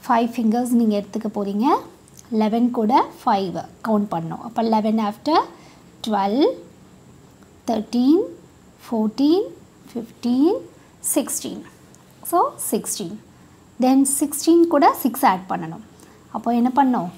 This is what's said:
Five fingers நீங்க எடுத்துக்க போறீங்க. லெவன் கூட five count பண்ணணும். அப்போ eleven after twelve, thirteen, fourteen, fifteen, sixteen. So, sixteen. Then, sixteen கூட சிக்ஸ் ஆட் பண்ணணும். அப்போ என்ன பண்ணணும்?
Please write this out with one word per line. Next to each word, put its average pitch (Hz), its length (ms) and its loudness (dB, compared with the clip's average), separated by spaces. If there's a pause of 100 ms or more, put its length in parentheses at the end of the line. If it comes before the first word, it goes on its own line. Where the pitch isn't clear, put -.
Five 233 320 2
fingers 240 420 0
நீங்க 214 200 2
எடுத்துக்க 214 380 -8
போறீங்க. 202 300 -2 (720)
லெவன் 226 280 2 (100)
கூட 220 240 2 (160)
five 196 400 -2 (280)
count 208 260 0
பண்ணணும். 165 340 -8
அப்போ 226 160 -4 (120)
eleven 214 340 0
after 302 280 -2 (680)
twelve, 214 420 2 (1200)
thirteen, 247 560 2 (600)
fourteen, 277 600 0 (440)
fifteen, 262 680 0 (540)
sixteen. 214 500 -4 (680)
So, 349 100 2 (300)
sixteen. 202 440 -6 (680)
Then, 269 160 4 (180)
sixteen 330 460 4 (100)
கூட 294 120 6 (160)
சிக்ஸ் 254 300 0
ஆட் 190 200 -6
பண்ணணும். 170 320 -10 (520)
அப்போ 220 200 -6
என்ன 240 200 2
பண்ணணும்? 233 400 2